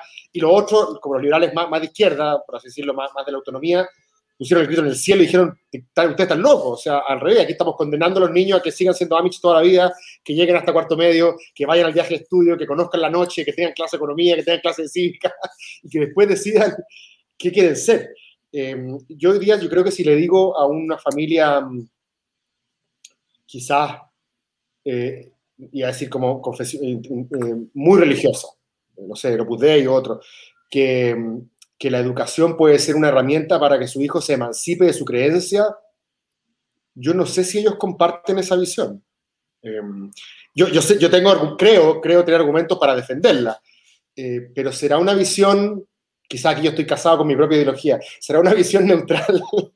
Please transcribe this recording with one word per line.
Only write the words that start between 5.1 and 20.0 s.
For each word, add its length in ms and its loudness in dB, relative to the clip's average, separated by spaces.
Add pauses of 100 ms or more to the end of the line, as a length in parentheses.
y 60 6
dijeron, 280 2 (160)
"Están, 380 -2
ustedes 180 -2
están 140 -2
locos, 240 4
o 120 -6
sea, 200 -4 (100)
al 140 -2
revés, 200 4
aquí 100 -2
estamos 260 -4
condenando 400 -2
a 40 2
los 100 2
niños 280 2
a 40 -2
que 80 -6
sigan 240 0
siendo 200 -2
Amish 240 -2
toda 180 2
la 40 6
vida, 320 4 (300)
que 100 -8
lleguen 220 2
hasta 180 -2
cuarto 240 -2
medio, 380 2 (180)
que 140 -6
vayan 180 2
al 80 -2
viaje 220 -2
de 80 -10
estudio, 340 2
que 80 -8
conozcan 340 -4
la 120 -2
noche, 340 -2
que 80 -4
tengan 200 -4
clase 220 -8
de 40 -10
economía, 360 0
que 80 -2
tengan 180 -2
clase 200 -4
de 80 -10
cívica, 420 -4 (120)
<laughs> 400 -18
y 80 -20
que 80 -4
después 280 2
decidan 460 0 (640)
qué 140 -4
quieren 240 2
ser". 340 0 (440)
Em, 440 -8 (100)
yo 240 0
diría, 260 2
yo 120 -6
creo 120 2
que 100 0
si 120 -6